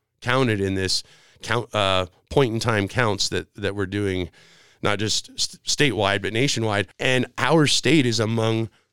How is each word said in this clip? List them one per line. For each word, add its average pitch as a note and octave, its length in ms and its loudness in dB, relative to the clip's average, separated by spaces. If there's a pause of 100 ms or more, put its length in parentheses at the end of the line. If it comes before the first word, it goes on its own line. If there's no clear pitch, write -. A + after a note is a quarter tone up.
(220)
counted B2 400 2
in F#2+ 140 0
this F#2+ 280 -2 (380)
count, A2+ 320 -2
uh, F#2+ 320 2 (240)
point C3 240 2
in A2+ 60 -2
time G#2+ 280 0
counts G#2+ 420 0
that, F2+ 260 -6
that G2+ 200 -4
we're G2+ 120 -2
doing, F#2+ 420 -4 (520)
not G#2 180 0
just - 400 -4
st-, - 240 -6
statewide, G#2 580 0
but G2+ 120 -4
nationwide. A2 540 0 (120)
And B2+ 260 2 (120)
our C#3+ 300 2
state C#3 380 2
is A#2 140 0
among A2+ 500 0 (240)